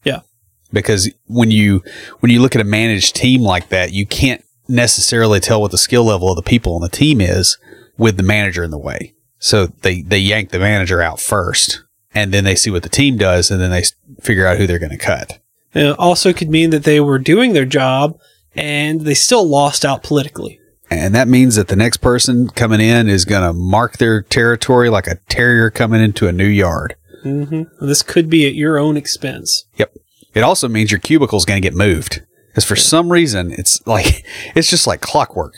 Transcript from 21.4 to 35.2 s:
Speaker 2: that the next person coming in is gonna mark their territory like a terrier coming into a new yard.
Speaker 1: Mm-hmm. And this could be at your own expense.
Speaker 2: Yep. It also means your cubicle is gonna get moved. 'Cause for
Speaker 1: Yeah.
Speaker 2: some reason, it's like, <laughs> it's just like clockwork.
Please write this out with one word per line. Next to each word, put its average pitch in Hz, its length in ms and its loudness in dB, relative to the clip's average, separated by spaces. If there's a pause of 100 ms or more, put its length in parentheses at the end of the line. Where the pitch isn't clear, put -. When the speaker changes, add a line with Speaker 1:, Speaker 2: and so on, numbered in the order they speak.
Speaker 2:
that 101 100 0
the 101 80 -2
next 113 220 2
person 123 520 0
coming 110 320 0
in 113 260 2
is 95 180 2
gonna 90 280 0
mark 92 440 -2
their 113 260 2
territory 120 680 2
like 98 180 0
a 87 120 -6 (100)
terrier 117 400 2
coming 113 320 0
into 107 260 0
a 87 40 0
new 95 160 0
yard. 95 480 0 (280)
Speaker 1:
Mm-hmm. 147 400 -6 (160)
And 143 100 -6
this 143 120 0
could 165 280 0
be 156 180 2
at 135 80 -4
your 151 240 0
own 151 180 0
expense. - 680 -8 (120)
Speaker 2:
Yep. - 160 -2 (400)
It 107 80 0
also 139 260 2
means 107 240 0
your 101 80 0
cubicle 139 380 2
is 92 80 0
gonna 98 160 -2
get 82 140 -2
moved. 90 460 -2 (340)
'Cause - 80 0
for - 120 -2
Speaker 1:
Yeah. - 80 -2
Speaker 2:
some 170 280 0
reason, 110 400 0
it's - 340 -4
like, 110 400 0 (140)
<laughs> - 160 -12
it's 160 140 2
just - 180 0
like 90 140 -4
clockwork. - 560 -4